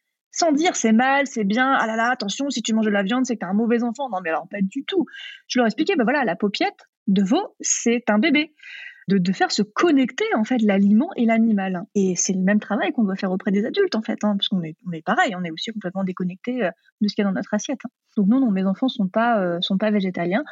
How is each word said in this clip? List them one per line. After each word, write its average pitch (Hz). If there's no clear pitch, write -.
Sans 339
dire, « 311
C'est 226
mal, 269
c'est 226
bien, 254
ah 226
là 220
là, 226
attention, 240
si 240
tu 220
manges 220
de 214
la 202
viande, 247
c'est 240
que -
t'es 190
un 180
mauvais 226
enfant. » 247
Non, 185
mais 165
alors, 160
pas 202
du 196
tout. 370
Je -
leur 233
expliquais, « 311
Ben 254
voilà, 262
la 175
paupiette -
de 196
veau, 302
c'est -
un 208
bébé. » 302
De, 196
de 185
faire 349
se -
connecter, 285
en 220
fait, 254
l'aliment 208
et 247
l'animal. 220
Et 190
c'est -
le 190
même 202
travail 294
qu'on 226
doit 190
faire 196
auprès 190
des 202
adultes, 370
en 220
fait, -
hein, 208
parce -
qu'on 185
est, 156
on 180
est 160
pareil, 254
on 180
est 170
aussi 170
complètement 196
déconnecté, 190
euh, 180
de 208
ce 196
qu'il 208
y -
a 196
dans 190
notre -
assiette, 233
hein. 247
Donc 196
non, 254
non, 240
mes 190
enfants 196
sont 190
pas, 226
euh, 175
sont 190
pas 214
végétaliens. 190